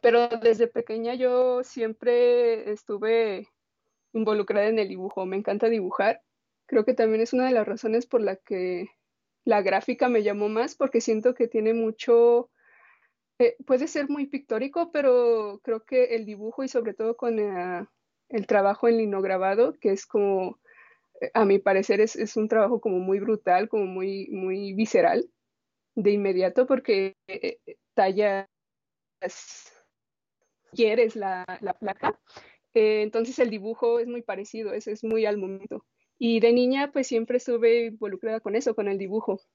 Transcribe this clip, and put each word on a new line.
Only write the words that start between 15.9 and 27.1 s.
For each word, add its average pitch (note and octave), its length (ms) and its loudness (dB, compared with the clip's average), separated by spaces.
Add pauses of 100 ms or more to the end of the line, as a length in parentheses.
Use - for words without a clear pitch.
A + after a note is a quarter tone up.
el A3 100 -6
dibujo G#3+ 380 -8
y C4 40 -4
sobre A3+ 260 -4
todo A3+ 240 -4
con, A#3 220 -2
eh, F3+ 460 -4 (440)
el G#3+ 180 -6
trabajo G3+ 400 2
en A#3 100 4
linograbado, G3 840 0
que G3+ 120 0
es G3+ 140 -4
como, G3 540 -2 (600)
eh, - 120 -6
a A3 120 4
mi G3 140 4
parecer G3 420 2
es, G#3+ 160 2
es A3 200 -4
un G#3+ 120 0
trabajo A3 320 2
como F#3 180 -2
muy F#3+ 200 -2
brutal, G3+ 500 0
como G#3 160 -2
muy, F#3 460 -8
muy F#3+ 420 -6
visceral F#3+ 560 2 (680)
de G3+ 160 2
inmediato, G3 560 0
porque, G3 480 0 (120)